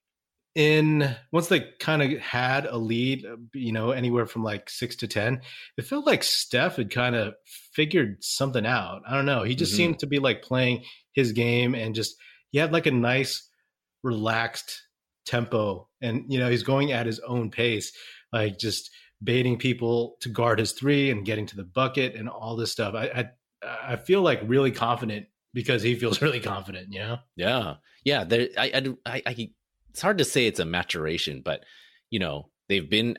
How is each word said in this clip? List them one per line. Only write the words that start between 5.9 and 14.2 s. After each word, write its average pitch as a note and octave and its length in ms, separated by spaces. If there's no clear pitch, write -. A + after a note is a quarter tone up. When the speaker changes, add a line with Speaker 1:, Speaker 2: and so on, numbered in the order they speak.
Speaker 1:
like A#3+ 160
Steph - 540
had A2 140
kinda A#2+ 440
figured D3+ 800
something B2+ 420
out. G2+ 420
I B2 80
don't C#3 120
know. C3 160
He A#2 120
just C#3 180
Speaker 2:
Mm-hmm. G#3 40
Speaker 1:
seemed E3+ 220
to D3 80
be, C#3 120
like, B2+ 240
playing B2 420
his B2 200
game A#2+ 420
and A2 200
just, A2 220
he C#3+ 80
had, D#3+ 140
like, E3 140
a D3+ 40
nice, B2+ 560
relaxed A2+ 800